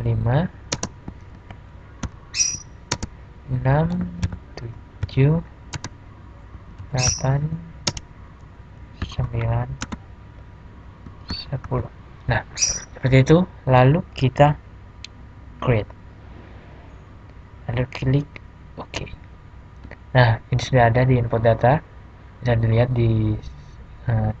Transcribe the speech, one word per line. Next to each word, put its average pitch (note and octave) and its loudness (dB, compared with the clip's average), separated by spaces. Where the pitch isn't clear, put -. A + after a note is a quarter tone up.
lima, A#2 2
enam, D3+ 0
tujuh, C3+ 0
delapan, C3+ 0
sembilan, A#2 0
sepuluh. - -6
Nah, - 0
seperti - 2
itu. E3 8
Lalu C3 6
kita C#3+ 4
create. A2 2
Lalu B2+ -2
klik C#3 0
oke. - -10
Nah, A#2 6
ini B2+ 0
sudah A#2+ 6
ada B2 4
di C3 6
input A#2 0
data. A#2+ 4
Bisa B2 0
dilihat A2+ 4
di, A2+ 2
eh, A2 2